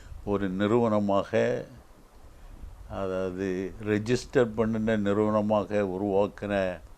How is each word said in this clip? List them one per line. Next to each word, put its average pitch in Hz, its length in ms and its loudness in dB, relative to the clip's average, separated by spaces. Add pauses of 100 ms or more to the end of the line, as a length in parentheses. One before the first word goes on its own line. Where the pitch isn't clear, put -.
(240)
ஒரு 98 240 0
நிறுவனமாக, 107 1160 2 (1300)
அதாவது 95 840 -4 (120)
ரெஜிஸ்டர் 110 720 2
பண்ணின 110 420 2
நிறுவனமாக 104 880 2
உருவாக்கின 98 960 0 (180)